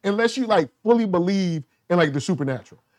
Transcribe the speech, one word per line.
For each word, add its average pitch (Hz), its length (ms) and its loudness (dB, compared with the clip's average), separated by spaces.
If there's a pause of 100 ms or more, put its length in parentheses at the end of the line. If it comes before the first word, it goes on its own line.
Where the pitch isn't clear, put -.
Unless 226 320 0
you, 254 100 -4
like, 185 220 2 (160)
fully 226 220 4
believe 180 580 0 (260)
in, 175 60 2
like, 160 160 2
the 143 80 -2
supernatural. 135 640 -6 (160)